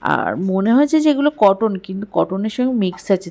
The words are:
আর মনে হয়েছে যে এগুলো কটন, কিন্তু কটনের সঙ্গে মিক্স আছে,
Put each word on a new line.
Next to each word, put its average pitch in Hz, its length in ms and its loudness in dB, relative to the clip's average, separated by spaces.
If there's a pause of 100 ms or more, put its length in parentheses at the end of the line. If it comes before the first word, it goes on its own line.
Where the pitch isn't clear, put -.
(120)
আর 117 180 0 (200)
মনে 196 260 0
হয়েছে 294 280 2
যে 311 100 4
এগুলো 277 160 2 (120)
কটন, 202 300 2 (140)
কিন্তু 196 180 -8 (120)
কটনের 190 400 -2
সঙ্গে 254 260 -2
মিক্স 180 220 -4 (100)
আছে, 185 160 -6